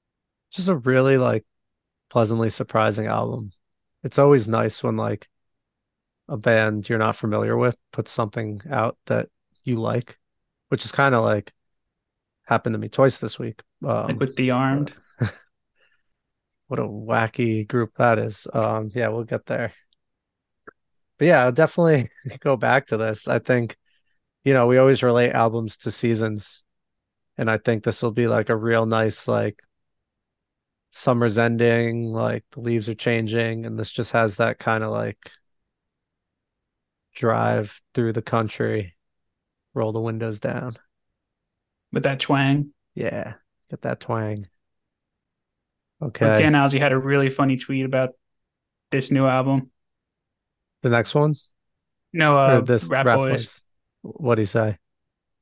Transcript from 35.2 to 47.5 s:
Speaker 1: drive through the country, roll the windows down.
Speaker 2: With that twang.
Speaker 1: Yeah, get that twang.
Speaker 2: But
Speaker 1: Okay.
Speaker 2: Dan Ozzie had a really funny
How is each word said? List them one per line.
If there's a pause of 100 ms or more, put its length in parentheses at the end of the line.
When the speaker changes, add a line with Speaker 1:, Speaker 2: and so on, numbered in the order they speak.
Speaker 1:
drive (140)
through
the
country, (800)
roll
the
windows
down. (1160)
Speaker 2:
With
that
twang. (220)
Speaker 1:
Yeah, (360)
get
that
twang. (1500)
Speaker 2:
But
Speaker 1:
Okay.
Speaker 2:
Dan
Ozzie
had
a
really
funny